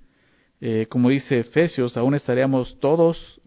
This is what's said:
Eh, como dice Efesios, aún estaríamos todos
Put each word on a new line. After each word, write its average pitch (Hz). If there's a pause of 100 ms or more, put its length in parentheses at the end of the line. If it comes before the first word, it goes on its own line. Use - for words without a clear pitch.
(600)
Eh, 110
como 123
dice 135
Efesios, 131
aún 127
estaríamos 131
todos 165